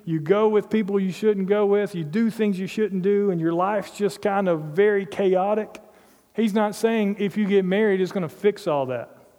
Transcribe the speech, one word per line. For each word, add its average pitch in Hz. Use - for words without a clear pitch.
you 160
go 202
with 208
people 202
you 190
shouldn't 196
go 208
with, 202
you 165
do 214
things 208
you 190
shouldn't 196
do, 202
and 175
your 165
life's 190
just -
kind 196
of 165
very 196
chaotic, 202
he's 208
not 214
saying 220
if 202
you 214
get 190
married, 196
it's 180
gonna 175
fix -
all 143
that. 123